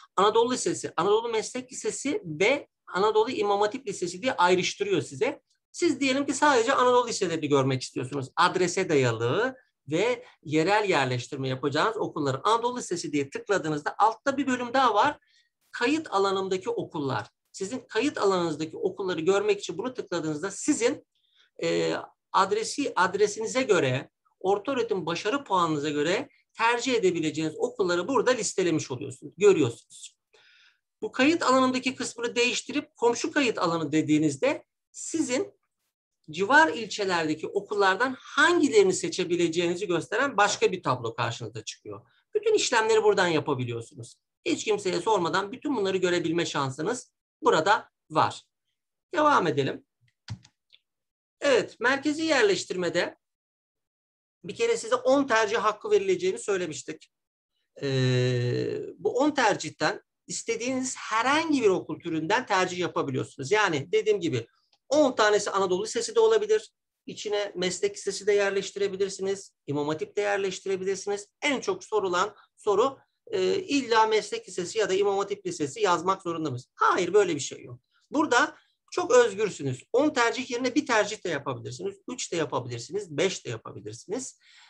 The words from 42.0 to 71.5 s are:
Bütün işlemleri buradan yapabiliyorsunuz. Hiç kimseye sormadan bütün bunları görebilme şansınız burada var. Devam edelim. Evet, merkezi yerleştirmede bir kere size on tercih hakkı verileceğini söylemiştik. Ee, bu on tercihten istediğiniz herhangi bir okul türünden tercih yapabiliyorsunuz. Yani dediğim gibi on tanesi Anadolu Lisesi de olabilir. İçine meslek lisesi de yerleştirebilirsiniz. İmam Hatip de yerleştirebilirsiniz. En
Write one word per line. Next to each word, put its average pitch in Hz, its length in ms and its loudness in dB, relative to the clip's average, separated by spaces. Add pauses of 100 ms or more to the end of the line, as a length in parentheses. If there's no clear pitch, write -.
Bütün 427 180 2
işlemleri 220 500 2
buradan 196 240 4
yapabiliyorsunuz. 123 880 -4 (300)
Hiç - 180 -2
kimseye 185 380 -2
sormadan 196 500 0
bütün 262 260 -4
bunları 190 200 -2
görebilme 170 480 0
şansınız 156 680 -4 (280)
burada 202 480 2 (200)
var. 127 340 0 (720)
Devam 285 340 4
edelim. 135 380 -2 (1600)
Evet, - 380 2
merkezi 277 440 0
yerleştirmede 185 960 0 (1300)
bir - 120 -10
kere 226 220 0
size 233 180 0
on 269 320 4
tercih 220 300 2
hakkı 208 340 -2
verileceğini 190 480 2
söylemiştik. 160 720 -6 (680)
Ee, 127 1000 0 (160)
bu - 200 -2
on 294 140 2
tercihten 185 720 0 (260)
istediğiniz 247 720 -4
herhangi 277 640 2
bir 214 60 4
okul 180 320 0
türünden 170 460 -2
tercih 185 320 0
yapabiliyorsunuz. 139 720 -4
Yani 180 400 2
dediğim 208 280 2
gibi 127 280 -2 (420)
on 269 260 4
tanesi 208 360 2
Anadolu 190 320 0
Lisesi 226 320 -4
de 233 40 6
olabilir. 220 520 4 (340)
İçine 208 500 -4
meslek 185 400 -2
lisesi 196 320 -6
de 208 60 4
yerleştirebilirsiniz. 196 1200 -2 (140)
İmam 147 200 -2
Hatip 156 300 -4
de 208 40 0
yerleştirebilirsiniz. 196 1080 -4 (140)
En 285 200 0